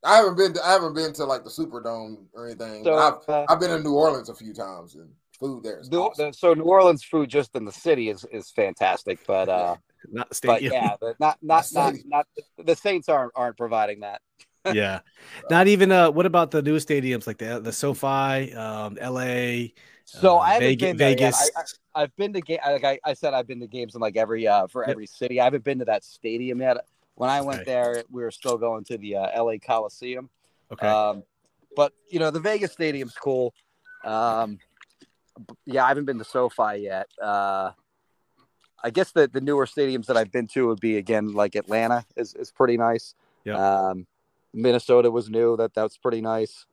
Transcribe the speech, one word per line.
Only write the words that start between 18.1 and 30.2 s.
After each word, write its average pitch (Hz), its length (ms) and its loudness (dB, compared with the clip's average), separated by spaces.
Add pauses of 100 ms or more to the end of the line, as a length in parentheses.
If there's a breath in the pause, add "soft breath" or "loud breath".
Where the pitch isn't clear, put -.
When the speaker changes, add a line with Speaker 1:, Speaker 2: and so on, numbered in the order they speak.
Speaker 3:
um, 107 440 -8
L 127 200 -6
A, 123 520 -4 (340 soft breath)
Speaker 2:
So 185 320 4
Speaker 3:
uh, 170 40 4
Speaker 2:
I 175 120 2
haven't 233 80 4
Speaker 3:
Vega-, 135 260 2
Speaker 2:
been 175 100 -2
there 143 120 4
yet. 127 80 2
Speaker 3:
Vegas? 135 380 2
Speaker 2:
I, 165 60 -6 (340)
I, 156 80 -2
I've 139 120 -6
been 208 180 -6
to 185 80 -4
ga-, 160 240 -6
like 143 180 0
I, 139 200 0
I 151 100 -4
said, 139 220 -4
I've 123 120 -2
been 123 120 -12
to 120 80 -12
games 117 260 -10
in, 117 80 -8
like, 107 160 -2
every, 113 300 0
uh, 101 200 4
for 123 160 -8
Speaker 3:
Yep. 117 80 -4
Speaker 2:
every 107 160 -8
city. 123 320 -6
I 123 40 6
haven't 131 200 2
been 139 160 -2
to 123 60 -4
that 107 180 0
stadium 123 580 -6
yet. 127 160 2 (360)
When 123 160 -2
I 143 120 0
went 135 200 -6
Speaker 3:
Okay. 131 100 -8
Speaker 2:
there, 120 380 0
we 123 140 -10
were 113 80 -6
still 123 260 -4
going 113 280 -4
to 120 120 -10
the, 101 200 -8
uh, 95 160 -2
L 117 180 0
A 110 80 -6
Coliseum. 127 680 -6 (420)